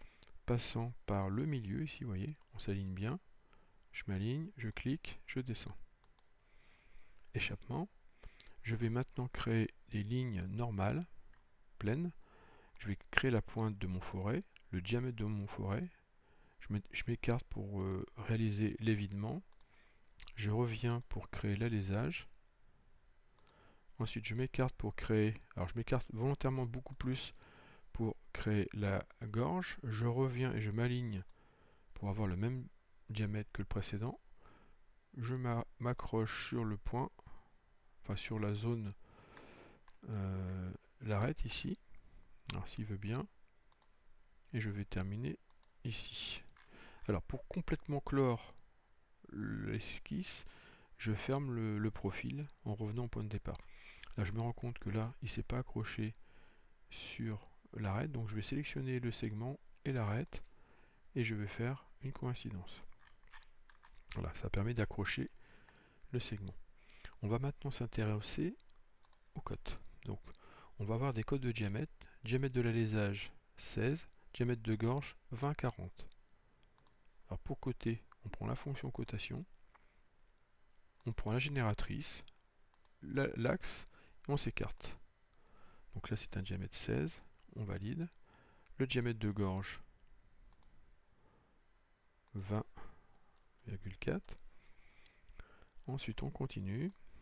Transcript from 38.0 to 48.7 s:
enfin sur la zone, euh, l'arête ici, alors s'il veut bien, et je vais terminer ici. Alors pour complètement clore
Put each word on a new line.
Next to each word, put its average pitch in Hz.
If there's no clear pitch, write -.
enfin 101
sur -
la 107
zone, 107
euh, 92
l'arête 107
ici, -
alors 92
s'il -
veut 104
bien, 110
et 120
je 110
vais 101
terminer 104
ici. -
Alors 104
pour -
complètement -
clore 131